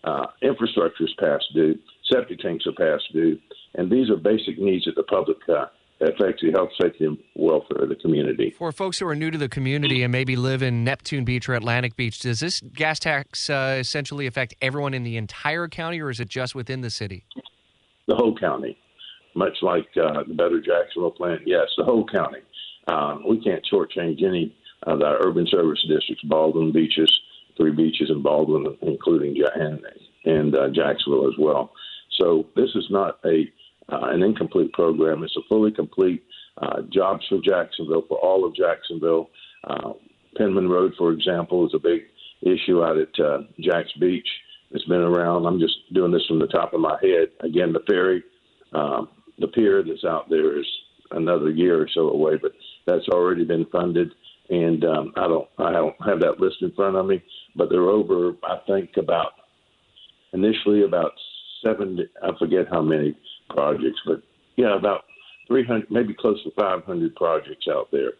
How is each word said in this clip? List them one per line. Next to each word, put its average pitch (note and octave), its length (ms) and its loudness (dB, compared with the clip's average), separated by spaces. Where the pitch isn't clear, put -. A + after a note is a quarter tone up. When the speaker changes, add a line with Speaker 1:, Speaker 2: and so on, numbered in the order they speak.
Speaker 1:
Uh, C#2+ 240 -4
infrastructure A2+ 640 0
is - 140 -6
past C#2+ 340 0
due. D#2 240 2
Septic B2 280 -2
tanks E2+ 260 -6
are E2 200 -6
past D2+ 280 0
due. D#2+ 240 2
And F2+ 160 -2
these B2 180 2
are G2+ 80 2
basic G2+ 400 0
needs F#2+ 280 0
that E2 100 -4
the - 200 -2
public, D#2+ 220 0
uh, D2 180 0
affects F2+ 400 0
the E2 100 2
health, F2+ 200 0
safety, E2 240 0
and D2+ 120 -2
welfare D2+ 480 0
of C#2 60 -2
the C#2+ 60 -4
community. D#2 600 -2
Speaker 2:
For E3+ 140 -6
folks F#3 260 -6
who F#3+ 100 -4
are D#3 80 -2
new D#3 140 -4
to D#3+ 80 -6
the C#3+ 100 -4
community C3+ 540 -2
and B2 100 0
maybe B2+ 240 -2
live C3 280 -2
in A#2+ 200 0
Neptune C3+ 420 -4
Beach B2 220 -4
or C3 60 -2
Atlantic A#2+ 420 -2
Beach, A#2 240 -6
does A#2+ 200 -4
this E3+ 200 -4
gas D#3 240 -2
tax, - 540 -4
uh, C3+ 280 0
essentially C#3+ 460 -6
affect B2 380 -6
everyone C3+ 320 -4
in B2 80 -6
the A#2 140 -6
entire D3+ 500 -4
county, E3 340 -8
or D3 80 -8
is A#2 100 -8
it A2+ 80 -6
just B2+ 280 -8
within C3 260 -8
the A#2+ 80 -8
city? G2 340 -10
Speaker 1:
The - 80 2
whole A2+ 200 2
county, C#2 440 -4
much F2+ 260 0
like, F2 340 0
uh, D2+ 320 0
the D#2+ 60 -10
Better E2+ 260 2
Jacksonville E2+ 520 0
plan. F2 340 -4
Yes, E2 220 2
the D2+ 60 0
whole A#2 240 2
county. D2 340 -2
Uh, D2 320 -2
we A2+ 140 4
can't F#2+ 280 0
shortchange E2+ 520 0
any F2 320 0
of D2+ 200 2
our D2 200 2
urban F2 280 2
service D#2+ 360 2
districts, - 360 -2
Baldwin D#2+ 480 2
Beaches, D#2+ 400 2
three D#2 140 4
beaches D#2 380 0
in D2 140 0
Baldwin, D2 580 2
including D2 540 0
Ja-, D2 180 2
and, D2+ 260 -4
and, D2+ 300 2
uh, C#2 140 2
Jacksonville C#2 580 0
as - 100 -2
well. C#2+ 340 2
So E2+ 360 2
this B2 180 2
is G2+ 160 -4
not G2 340 -2
a, D#2+ 200 4
uh, B1+ 180 -4
an E2 140 2
incomplete F#2 500 0
program. D#2+ 500 2
It's D#2+ 140 -8
a - 100 -10
fully G#2+ 240 4
complete, F2+ 520 0
uh, - 240 -4
jobs F#2+ 360 0
for F#2+ 140 0
Jacksonville, E2 640 0
for - 100 -4
all F#2+ 280 4
of E2 100 -4
Jacksonville. E2 760 0
Uh, - 300 -8
Penman F#2+ 320 2
Road, F2+ 280 2
for E2+ 140 2
example, F2 540 0
is - 80 -2
a D2+ 60 0
big E2+ 220 2
issue F2+ 420 2
out D#2+ 140 2
at, D#2 220 -2
uh, D2 200 2
Jack's E2 400 0
Beach. F2+ 280 0
It's - 140 -8
been F2 160 2
around. E2+ 440 2
I'm F2 140 2
just D#2+ 160 2
doing F2+ 180 4
this E2+ 160 2
from D#2+ 120 2
the D2 80 2
top - 260 0
of E2 60 0
my D#2 220 0
head. F2 260 4
Again, E2 320 0
the D#2+ 140 0
ferry, F#2 360 2
um, D2 360 -2
the E2 100 -2
pier G2 360 4
that's E2 220 -6
out D#2+ 240 -2
there D#2 280 2
is C#2+ 100 -6
another E2 380 0
year E2 320 2
or D2 120 -2
so D#2+ 160 2
away, D2+ 320 2
but - 120 -4
that's F2 220 0
already F2 340 2
been D#2+ 220 0
funded. F2 460 0
And, E2+ 360 2
um, D#2 320 -2
I F#2 100 0
don't, D#2+ 300 0
I E2+ 140 0
don't D#2+ 240 0
have F#2+ 160 2
that E2+ 180 2
list F#2 220 0
in F2+ 100 -2
front G2 240 0
of F#2 100 2
me, F#2+ 160 0
but E2+ 140 0
there F2+ 120 4
are F2+ 80 4
over, F2+ 540 2
I E2+ 240 -4
think, F#2+ 300 -2
about, E2 360 0
initially G#2 520 2
about E2+ 280 0
seven, G#2 360 -2
I F#2 60 -2
forget E2+ 320 2
how E2 100 0
many D2+ 340 0
projects, D2+ 560 0
but E2 160 -2
yeah, A2 220 2
about G2 240 0
three B2 180 2
hundred, A2+ 260 -2
maybe G#2+ 220 0
close G#2+ 300 0
to D#2+ 80 -8
five F#2 340 0
hundred E2+ 300 -4
projects D#2 540 -2
out C#2+ 220 -2
there. C2 280 -2